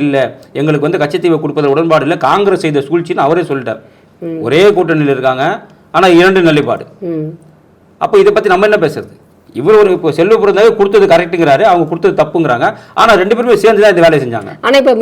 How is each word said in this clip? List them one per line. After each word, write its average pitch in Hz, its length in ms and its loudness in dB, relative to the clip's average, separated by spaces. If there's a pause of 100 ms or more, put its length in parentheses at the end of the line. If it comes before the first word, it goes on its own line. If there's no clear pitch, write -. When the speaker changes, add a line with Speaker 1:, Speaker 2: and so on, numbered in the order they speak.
Speaker 1:
இல்ல, 139 120 -2 (460)
எங்களுக்கு 151 280 -2
வந்து 165 140 -2
கச்சத்தீவை 165 420 -2
கொடுப்பதில் 147 300 0
உடன்பாடு 156 340 0
இல்ல, 175 80 -2 (120)
காங்கிரஸ் 190 380 -2
செய்த 143 240 -2
சூழ்ச்சின்னு 170 340 -6
அவரே 165 240 0
சொல்லிட்டார். 120 320 -8 (400)
Speaker 2:
ம். 165 240 -10
Speaker 1:
ஒரே 143 160 0 (160)
கூட்டணியில 151 400 0
இருக்காங்க, 127 280 -2 (460)
ஆனா 180 180 2 (120)
இரண்டு 185 300 2
நிலைப்பாடு. 120 340 -2 (240)
Speaker 2:
ம். 156 180 -8 (720)
Speaker 1:
அப்ப 196 220 2
இதை 190 100 2
பத்தி 185 220 0
நம்ம 208 160 0
என்ன 208 160 0
பேசுறது? 113 260 -8 (460)
இவர் 185 200 2
ஒரு, 208 160 4
இப்போ 160 220 -2
செல்வ 202 240 2
பெருந்தகை 202 360 2
கொடுத்தது 202 320 2
கரெக்ட்டுங்கிறாரு, 170 640 2
அவங்க 170 180 2
கொடுத்தது 175 300 -2
தப்புங்கிறாங்க, 151 480 -2 (340)
ஆனா 226 180 4
ரெண்டு 202 160 0
பேருமே 226 280 0
சேர்ந்து 208 200 4
தான் 208 100 4
இந்த 170 120 2
வேலையை 160 160 2
செஞ்சாங்க. 113 300 -8 (140)
Speaker 2:
ஆனா 254 160 0
இப்ப 254 200 2